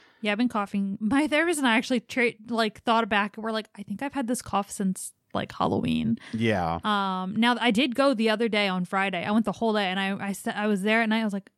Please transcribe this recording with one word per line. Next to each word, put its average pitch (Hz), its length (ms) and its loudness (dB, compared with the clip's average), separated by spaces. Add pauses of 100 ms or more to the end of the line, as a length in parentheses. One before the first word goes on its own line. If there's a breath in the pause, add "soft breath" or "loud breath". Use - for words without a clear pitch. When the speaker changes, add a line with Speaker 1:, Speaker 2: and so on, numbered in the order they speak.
(220 soft breath)
Speaker 1:
Yeah, 208 100 0
I've 202 60 0
been 247 100 2
coughing. 196 520 -2
My 269 260 2
therapist 320 320 2
and 269 100 2
I 220 80 4
actually 247 240 0
tra-, 240 320 0 (160)
like, 220 340 -2
thought 226 260 2
back 208 280 0
and 214 80 -10
we're 220 80 -4
like, 220 240 -6
"I 202 60 -12
think 202 200 -8
I've 277 120 -6
had 277 140 -4
this 247 120 -2
cough - 300 -4
since, - 420 -4 (220)
like, - 180 -4
Halloween." - 640 0 (160 loud breath)
Speaker 2:
Yeah. 98 520 2
Speaker 1:
Um, 190 520 -2
now, 233 240 4
I 240 100 2
did 240 260 0
go 277 180 4
the 220 160 2
other 220 180 0
day 208 200 2
on 185 180 -2
Friday. 196 380 -2
I 202 80 -2
went 220 120 4
the 196 80 0
whole 226 220 0
day, 208 120 2
and 190 140 -2
I, 196 280 -2
I 202 40 -2
sa-, 214 200 -6
I 208 160 -2
was 202 140 2
there 220 200 4
at 220 80 0
night. 220 100 2
I 220 40 0
was 202 100 -2
like, 196 240 -8